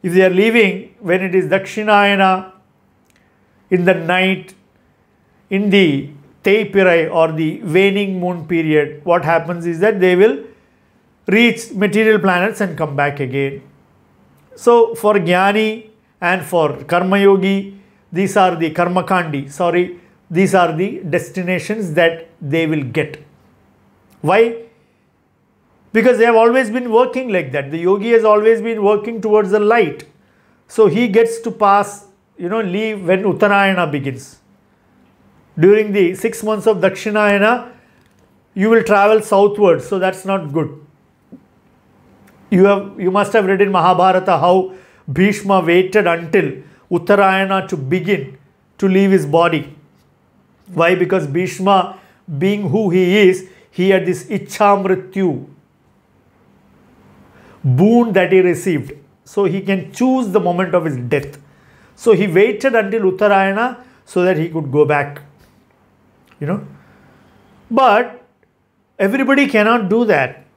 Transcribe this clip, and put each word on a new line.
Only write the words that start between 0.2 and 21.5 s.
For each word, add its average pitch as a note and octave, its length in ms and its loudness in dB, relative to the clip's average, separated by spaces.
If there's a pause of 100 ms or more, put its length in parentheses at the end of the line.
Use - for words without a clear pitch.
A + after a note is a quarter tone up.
are F#3 80 4
leaving G3+ 680 0
when F#3 220 -2
it F#3 120 -6
is F3+ 120 0
Dakshinayana, G3 1040 0 (1160)
in F3+ 160 0
the F#3+ 80 4
night, F#3 600 -2 (920)
in G3 220 -2
the D#3 400 2 (320)
Teipirai F#3+ 680 2
or D#3+ 220 2
the D#3 300 -4
waning G3 580 0
moon F3 260 -6
period, D3+ 580 -2
what F3 200 0
happens E3 420 -2
is E3 140 -6
that G#3 180 0
they F3+ 160 2
will A3 300 2 (840)
reach A3+ 460 0
material G#3 460 0
planets F#3 420 -2
and F3 160 -6
come D3+ 180 -6
back C#3+ 240 -4
again. C#3 440 -6 (920)
So A#3 400 2
for G#3 200 0
Jnani G#3 720 0 (320)
and F3 240 -2
for D3 400 -2
Karma F#3 340 0
Yogi, G3 640 2 (320)
these F#3+ 240 -2
are F#3 180 2
the D#3+ 160 -4
Karma F3 320 -2
Kandi, D#3 480 -4
sorry, F3 480 -2 (320)
these F3+ 240 0
are E3 220 2
the G3 240 -6
destinations F3+ 960 -6